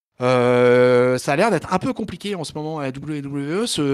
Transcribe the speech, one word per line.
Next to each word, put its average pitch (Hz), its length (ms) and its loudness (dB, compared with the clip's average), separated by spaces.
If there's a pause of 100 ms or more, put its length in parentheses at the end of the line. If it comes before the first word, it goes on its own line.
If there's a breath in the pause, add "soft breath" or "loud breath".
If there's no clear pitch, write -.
(200)
Euh, 123 1000 4
ça 147 140 -2
a 139 40 0
l'air 214 140 4
d'être 175 220 -2
un 185 60 2
peu 262 140 -4
compliqué 202 420 -8
en 156 100 -8
ce - 80 -14
moment 156 260 -8
à 143 40 -6
la 131 100 -6
W 143 300 -8
W 143 400 -4
E. 240 40 -4
Ce, - 140 -4 (140)